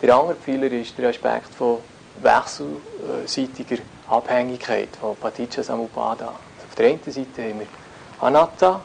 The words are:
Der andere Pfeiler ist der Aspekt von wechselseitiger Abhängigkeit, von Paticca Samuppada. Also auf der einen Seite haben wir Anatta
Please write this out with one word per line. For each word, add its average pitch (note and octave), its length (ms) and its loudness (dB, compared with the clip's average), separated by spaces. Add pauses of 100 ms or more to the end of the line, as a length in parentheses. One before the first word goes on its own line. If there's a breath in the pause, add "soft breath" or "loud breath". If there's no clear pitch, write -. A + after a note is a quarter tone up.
Der B2 120 8
andere D#3 220 4
Pfeiler C3+ 340 -2
ist A#2+ 280 -6
der B2 100 2
Aspekt A#2 460 -2
von A#2 240 0 (440)
wechselseitiger C3 1600 -2 (300)
Abhängigkeit, B2 800 0 (100)
von G#2 160 -4
Paticca - 480 -6
Samuppada. A#2 640 -4
Also - 420 -16
auf - 80 -20
der A2+ 100 4
einen D#3 180 4
Seite C3 380 -8
haben A2 160 -6
wir G#2 80 -8 (540 loud breath)
Anatta E3 640 4